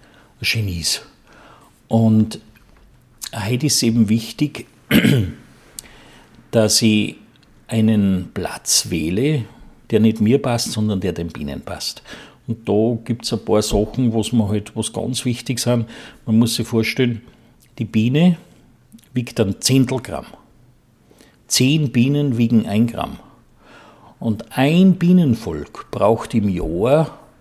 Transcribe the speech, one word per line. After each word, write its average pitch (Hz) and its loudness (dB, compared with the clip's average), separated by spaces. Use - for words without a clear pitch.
Genies. 92 -4
Und 110 4
heute 123 -2
ist - 0
eben 113 2
wichtig, 117 -2
<clears throat> 117 2
dass 107 2
ich 107 2
einen 104 2
Platz - -4
wähle, 101 0
der 110 4
nicht 110 4
mir 123 4
passt, 120 -4
sondern 107 -2
der 92 -2
den 85 -6
Bienen 71 -10
passt. - -12
Und 110 -8
da 113 2
gibt's - -6
ein 110 -6
paar 107 2
Sachen, 110 0
was 110 -2
man 107 0
halt, 104 -6
was 110 -6
ganz 98 -6
wichtig 120 -4
sind. 120 0
Man 110 2
muss 117 2
sich 113 -4
vorstellen, 117 -2
die 113 -4
Biene 143 2
wiegt 123 -6
ein 98 0
Zehntel 131 2
Gramm. 76 -10
Zehn 139 2
Bienen 135 0
wiegen 117 2
ein 110 2
Gramm. 82 -8
Und - -6
ein 175 4
Bienenvolk 151 0
braucht 110 0
im 101 2
Jahr 98 0